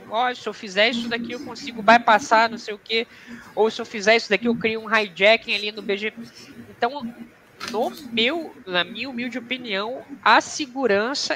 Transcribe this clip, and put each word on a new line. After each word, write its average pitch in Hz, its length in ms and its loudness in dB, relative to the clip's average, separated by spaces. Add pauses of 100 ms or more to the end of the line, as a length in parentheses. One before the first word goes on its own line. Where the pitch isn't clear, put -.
(100)
ó, 247 240 0
se - 120 -12
eu 214 60 -4
fizer 202 380 0
isso 233 180 -4
daqui, 233 240 -6
eu 247 80 -10
consigo 233 400 -12
bypassar, 226 680 6
não 214 80 -10
sei - 160 -10
o - 40 -14
quê. 226 280 -4 (480)
Ou 220 160 2
se 226 100 -10
eu 226 60 -8
fizer 214 280 2
isso 226 140 2
daqui, 208 180 0
eu 233 80 2
crio 220 280 -2
um 214 120 -2
hijacking 214 600 2
ali 208 180 -4
no 214 80 -12
B 196 160 -2
G 214 140 -6
P. 226 100 -18 (480)
Então, 240 460 -4 (580)
no 247 180 -2 (220)
meu, 262 420 0 (120)
na 180 180 0
minha 233 240 -10
humilde 247 300 -8
opinião, 240 640 -6 (180)
a 220 200 6
segurança, 247 920 -2